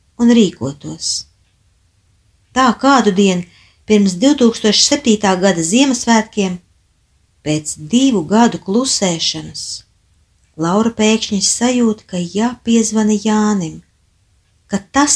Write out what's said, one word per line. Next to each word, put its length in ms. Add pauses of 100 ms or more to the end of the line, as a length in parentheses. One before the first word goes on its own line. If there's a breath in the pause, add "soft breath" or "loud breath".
(200)
un 140
rīkotos. 800 (1400)
Tā 200
kādu 360
dienu 360 (400 soft breath)
pirms 280
divtūkstoš 680
septītā 500
gada 300
Ziemassvētkiem, 920 (840)
pēc 280 (160)
divu 340
gadu 380
klusēšanas, 1040 (920)
Laura 360
pēkšņi 480
sajūt, 640
ka 160
jāpiezvana 960
Jānim, 640 (920)
ka 60
tas 380